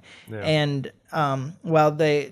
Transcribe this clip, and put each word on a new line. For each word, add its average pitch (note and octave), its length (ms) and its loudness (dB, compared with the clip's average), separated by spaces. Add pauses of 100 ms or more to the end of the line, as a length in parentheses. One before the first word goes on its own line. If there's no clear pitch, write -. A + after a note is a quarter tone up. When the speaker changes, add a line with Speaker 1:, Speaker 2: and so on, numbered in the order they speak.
(320)
Speaker 1:
Yeah. A2 80 -10
Speaker 2:
And, C#3+ 520 -2 (200)
um, C#3+ 500 -4
while D#3 300 4
they, D3 400 0